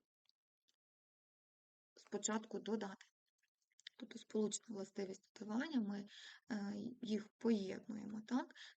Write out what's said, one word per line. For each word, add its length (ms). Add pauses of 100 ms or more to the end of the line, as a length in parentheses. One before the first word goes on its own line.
(2000)
спочатку 640
додати. 480 (920)
Тобто 200
сполучна 560
властивість 480 (160)
додавання, 420
ми, 280 (420)
е, 240 (280)
їх 260 (100)
поєднуємо, 880
так? 280 (240)